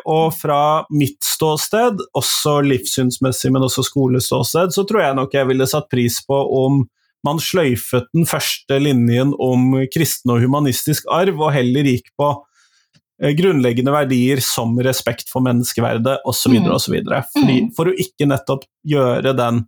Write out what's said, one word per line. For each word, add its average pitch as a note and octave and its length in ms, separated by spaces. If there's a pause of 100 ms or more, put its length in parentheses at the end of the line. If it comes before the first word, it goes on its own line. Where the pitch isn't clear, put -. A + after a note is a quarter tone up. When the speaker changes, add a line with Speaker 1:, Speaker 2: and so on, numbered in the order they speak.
Speaker 1:
og D#3+ 300
fra D3+ 560
mitt D3 320
ståsted, G#3 760 (180)
også D3 480
livssynsmessig, C3 880
men C3 120
også B2+ 200
skoleståsted, C3 880
så G3 160
tror G#3+ 140
jeg C#3 160
nok C3 160
jeg C3+ 160
ville C3 180
satt D3+ 240
pris A#2+ 300
på C#3 240 (220)
om C#3 180 (400)
man D3 140
sløyfet C3 640 (100)
den E3 120
første - 520
linjen C3 600
om B2+ 340 (220)
kristen D3 360
og A#2+ 120
humanistisk C#3 680
arv, E3+ 300
og D#3 120
heller C3+ 320
gikk B2 200 (140)
på, C#3+ 120 (920)
eh, C#3+ 120
grunnleggende C#3 580
verdier C3+ 480
som A#2 380
respekt B2 500
for C3 140
menneskeverdet, A#2+ 840
og B2+ 100
så - 160
videre, F3+ 180
Speaker 2:
Mhm. - 40
Speaker 1:
og - 80
så - 120
videre. - 320 (120)
Fordi, C#3 260
Speaker 2:
Mhm. A#3 140
Speaker 1:
for D#3+ 80
å F#3 100
ikke F3+ 320
nettopp C3+ 360 (240)
gjøre C3+ 500
den A#2 320